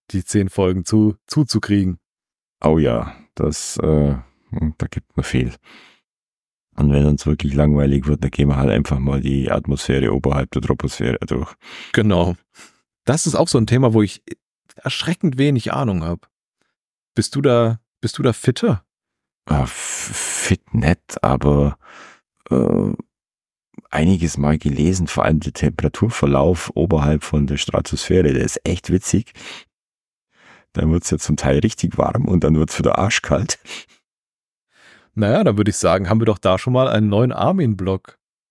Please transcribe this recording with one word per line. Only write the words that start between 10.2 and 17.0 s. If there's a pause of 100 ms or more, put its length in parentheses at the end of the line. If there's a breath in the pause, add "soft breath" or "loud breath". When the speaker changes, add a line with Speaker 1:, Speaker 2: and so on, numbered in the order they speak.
Speaker 2:
der
Troposphäre (100)
durch. (380 loud breath)
Speaker 1:
Genau. (680 loud breath)
Das
ist
auch
so
ein
Thema,
wo
ich (520)
erschreckend
wenig
Ahnung
hab. (840)